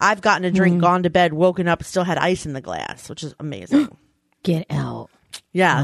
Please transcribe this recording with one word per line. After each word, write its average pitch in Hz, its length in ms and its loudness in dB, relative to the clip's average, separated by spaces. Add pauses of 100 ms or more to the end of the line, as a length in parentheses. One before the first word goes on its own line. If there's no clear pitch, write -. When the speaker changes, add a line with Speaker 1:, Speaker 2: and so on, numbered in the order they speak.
Speaker 1:
I've 202 220 2
gotten 185 240 2
a 180 40 0
drink, 185 280 4
Speaker 2:
Mm. - 20 2
Speaker 1:
gone 175 220 4
to 175 80 2
bed, 170 240 2
woken 175 340 0
up, 170 160 0
still 185 200 -4
had 170 120 -2
ice 175 300 -2
in 147 80 -10
the 135 80 -12
glass, - 480 -12
which - 120 -16
is 151 160 -12
amazing. 147 560 -2 (240)
Speaker 2:
<gasps> - 240 -20
Get 160 280 -2
out. 131 400 -6 (420)
Speaker 1:
Yeah, 170 300 2